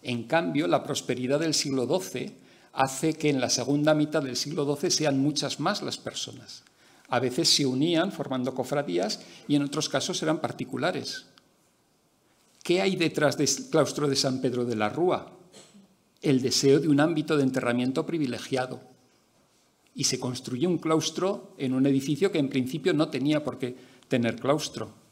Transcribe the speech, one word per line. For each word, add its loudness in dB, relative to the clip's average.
en -6
cambio, 0
la 2
prosperidad -2
del 0
siglo 0
doce -4
hace 0
que 0
en 2
la 0
segunda 2
mitad 2
del -6
siglo -4
doce 0
sean 2
muchas 0
más -2
las -6
personas. -12
A 2
veces 0
se 4
unían 2
formando -4
cofradías -2
y 2
en 4
otros -2
casos -2
eran 0
particulares. -6
¿Qué 2
hay 2
detrás 2
del 2
claustro 2
de 2
San 0
Pedro 0
de -2
la 0
Rúa? 0
El 4
deseo 6
de 0
un 6
ámbito 2
de 2
enterramiento 0
privilegiado. -4
Y -4
se 0
construye -4
un 2
claustro -2
en -2
un 4
edificio 2
que 0
en 0
principio 0
no 2
tenía 0
por -6
qué -6
tener 2
claustro. -2